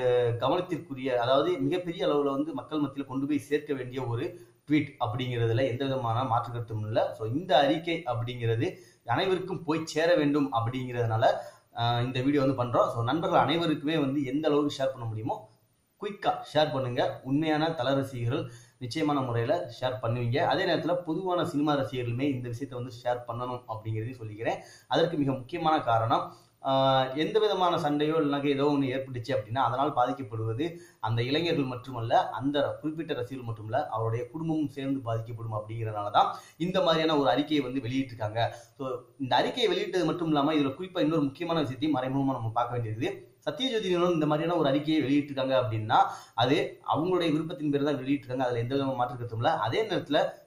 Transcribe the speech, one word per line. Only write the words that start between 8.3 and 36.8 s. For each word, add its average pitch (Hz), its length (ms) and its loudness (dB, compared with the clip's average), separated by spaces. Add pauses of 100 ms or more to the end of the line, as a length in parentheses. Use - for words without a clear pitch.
அனைவருக்கும் 180 600 0
போய் 160 200 0
சேர 165 300 2
வேண்டும் 143 380 2
அப்படிங்கிறதுனால, 120 720 0 (500)
ஆ, 120 240 0
இந்த 127 200 -2
வீடியோ 139 320 2
வந்து 123 120 0
பண்றோம். 135 280 2
So, 117 100 -2
நண்பர்கள் 160 380 2
அனைவருக்குமே 156 580 0
வந்து 139 260 0
எந்த 147 240 0
அளவுக்கு 147 300 2
ஷேர் 135 120 0
பண்ண 120 140 -8
முடியுமோ 113 500 -6 (460)
குயிக்கா 202 320 -2 (220)
ஷேர் 147 180 4
பண்ணுங்க. 131 520 -2
உண்மையான 156 460 2
தல 139 240 0
ரசிகர்கள் 131 560 -2 (280)
நிச்சயமான 147 420 0
முறையில 123 600 0
ஷேர் 127 220 -2
பண்ணுவீங்க. 120 360 0
அதே 170 260 2
நேரத்துல 170 400 0
பொதுவான 175 420 0
சினிமா 147 300 2
ரசிகர்களுமே 123 440 -2
இந்த 123 280 -2
விஷயத்தை 123 300 -8
வந்து 120 160 -8 (100)
ஷேர் 123 260 -2
பண்ணணும் 123 380 -6
அப்படிங்கிறதையும் 110 540 -6
சொல்லிக்கிறேன். 113 340 -4 (320)
அதற்கு 165 280 2
மிக 135 160 2
முக்கியமான 156 480 0
காரணம், 120 540 0 (300)
ஆ, 135 400 4
எந்த 151 340 0
விதமான 185 380 2
சண்டையோ 151 380 2
இல்லைனாக்க 143 320 2
ஏதோ 139 180 2
ஒண்ணு 143 200 4
ஏற்பட்டுச்சு 131 520 -4
அப்படின்னா 120 220 -4
அதனால் 131 360 2
பாதிக்கப்படுவது 127 800 -2 (240)
அந்த 117 220 0
இளைஞர்கள் 151 420 0
மட்டுமல்ல, 127 640 0
அந்த 139 520 -2
குறிப்பிட்ட 156 320 -4
ரசிகர்கள் 123 340 -6
மட்டுமல்ல, 113 420 -4
அவருடைய 113 420 -2
குடும்பமும் 160 380 -2
சேர்ந்து 135 320 -4
பாதிக்கப்படும் 113 540 -6
அப்படிங்கிறதுனால 107 560 -4
தான் 190 260 2 (200)
இந்த 180 260 0